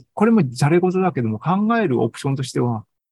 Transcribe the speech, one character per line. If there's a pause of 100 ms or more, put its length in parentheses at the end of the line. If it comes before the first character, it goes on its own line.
(140)
こ
れ
も
ざ
れ
言 (100)
だ
け
ど
も、
考
え
る
オ
プ
シ
ョ
ン
と
し
て
は、 (260)